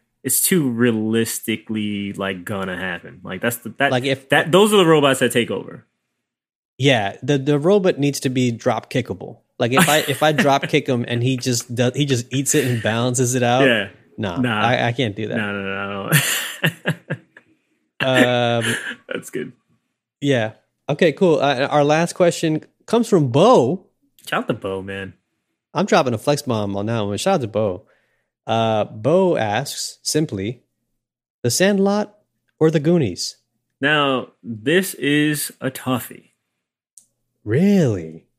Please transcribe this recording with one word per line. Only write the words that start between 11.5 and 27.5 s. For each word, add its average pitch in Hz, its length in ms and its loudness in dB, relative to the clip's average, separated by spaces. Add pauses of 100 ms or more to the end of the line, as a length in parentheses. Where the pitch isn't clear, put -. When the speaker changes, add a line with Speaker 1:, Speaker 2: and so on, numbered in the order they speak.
Speaker 2:
does, 123 200 0
he 147 100 0
just 123 280 -2
eats 135 220 0
it 143 100 2
and 120 160 -2
balances 123 540 0
it 123 80 0
out. 123 240 4
Speaker 1:
Yeah. 107 220 0 (280)
Speaker 2:
Nah, 101 200 -6
Speaker 1:
Nah. 123 240 0
Speaker 2:
I, 120 260 2
I 117 60 0
can't 113 240 -4
do 110 100 -6
that. 117 100 -6
Speaker 1:
No, 104 140 -4
no, 101 120 -6
no, 98 460 -6
no. - 1080 -2 (840)
<laughs> 131 60 0 (560)
Speaker 2:
Um, 117 120 -4 (320)
Speaker 1:
That's - 220 -10
good. - 240 -10 (640)
Speaker 2:
Yeah. 123 340 0 (360)
Okay, 147 240 2
cool. 170 260 4
Uh, 139 300 0
our 147 140 2
last 156 300 2
question 165 500 0 (240)
comes 226 220 2
from 151 200 4
Bo. 165 580 4 (400)
Speaker 1:
Shout 208 160 -2
out - 60 -10
to - 40 -2
Bo, 95 280 -8
man. 98 320 -10 (600)
Speaker 2:
I'm 180 140 -2
dropping 143 260 4
a 107 60 -2
flex 143 240 -2
bomb 104 320 -2
on 101 120 -4
that 117 140 -2
one. 101 160 -4
Shout 196 180 0
out 151 60 0
to 117 60 -4
Bo. 98 360 -2 (640)